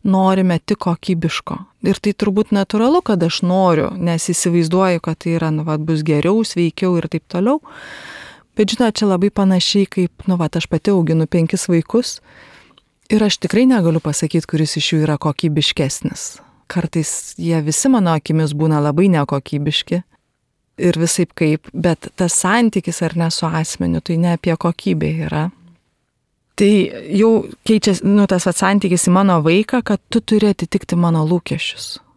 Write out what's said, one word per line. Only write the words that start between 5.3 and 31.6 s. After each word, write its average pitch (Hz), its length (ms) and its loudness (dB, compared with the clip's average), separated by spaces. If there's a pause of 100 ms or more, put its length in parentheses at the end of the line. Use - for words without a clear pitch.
yra, 160 140 0
nu, 156 160 -2
vat, 156 160 -2
bus 156 240 -2
geriau, 160 380 2
sveikiau 175 520 -2
ir 165 140 -4
taip - 180 -6
toliau. 226 300 0 (960)
Bet, 208 180 2
žinot, 226 220 0
čia 214 120 0
labai 190 240 2
panašiai 190 560 2
kaip, - 400 -4
nu, 180 120 0
vat, 160 180 -2
aš 165 100 -4
pati 175 240 -2
auginu 160 360 2
penkis 170 420 0
vaikus 180 500 0 (920)
ir 214 120 4
aš 202 160 0
tikrai 240 280 2
negaliu 170 340 4
pasakyt, 156 460 -2
kuris 156 320 -2
iš - 140 -2
jų 156 100 2
yra 151 160 0
kokybiškesnis. 147 1080 -2 (360)
Kartais - 680 -6
jie 165 280 -2
visi 156 280 0
mano 185 240 4
akimis 156 400 0
būna 156 280 2
labai 151 260 2
nekokybiški 147 920 -2 (760)
ir 170 200 0
visaip 165 360 -2
kaip, 156 360 -2
bet 165 440 -2
tas 175 200 -2
santykis, 208 680 0
ar 165 140 -2
ne, 165 140 0
su - 160 -4
asmeniu, 165 540 -2
tai 165 180 -2
ne 170 160 2
apie 165 200 -2
kokybę 160 600 -2 (120)
yra. 156 200 -2 (1120)
Tai 202 120 4 (360)
jau 214 260 4 (280)
keičiasi, 208 420 2
nu, 202 240 4
tas, 180 180 0
vat, 180 140 0
santykis 190 480 2
į 180 80 4
mano 190 280 4
vaiką, 196 400 2
kad - 280 -2
tu 233 80 0
turi 214 320 2
atitikti - 480 -2
mano 170 240 2
lūkesčius. - 800 -4 (160)